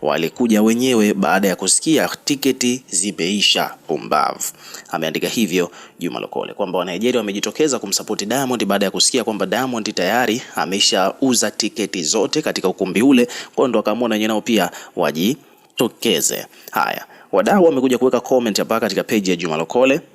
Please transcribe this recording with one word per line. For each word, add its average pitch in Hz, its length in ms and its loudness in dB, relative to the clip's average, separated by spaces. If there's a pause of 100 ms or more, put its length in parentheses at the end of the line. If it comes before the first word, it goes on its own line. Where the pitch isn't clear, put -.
walikuja 82 600 2
wenyewe 113 520 4
baada 95 340 2
ya 90 80 0
kusikia 123 520 0 (160)
tiketi 131 640 0
zimeisha, 98 800 0 (160)
pumbavu." 65 540 0 (500)
Ameandika 80 380 -2
hivyo 90 420 0 (280)
Juma 60 220 -6
Lokole - 340 -8
kwamba 92 240 -4
wa 90 60 0
Nigeria 110 360 -2
wamejitokeza 110 580 -2
kumsupport 104 500 -4
Diamond 123 360 0
baada 101 200 2
ya 95 60 0
kusikia 107 340 0
kwamba 101 220 -2
Diamond 110 480 -2
tayari 113 480 0 (140)
ameshauza 104 920 0
tiketi 98 520 -6
zote 113 400 0
katika - 260 -2
ukumbi 92 340 -2
ule, 127 240 6
kwa - 300 -12
hiyo 135 120 2
ndo 110 100 0
akaamua 110 300 -2
na 110 60 0
wenyewe 107 140 0
nao 110 120 0
pia 101 300 0 (260)
wajitokeze. 85 1500 -2 (240)
Haya, - 340 -2 (280)
wadau 117 320 4
wamekuja 131 340 4
kuweka 123 220 4
comment 117 380 2
hapa 110 220 0
katika 104 240 0
page 104 260 0
ya 90 60 2
Juma 82 200 -4
Lokole. 127 440 2 (140)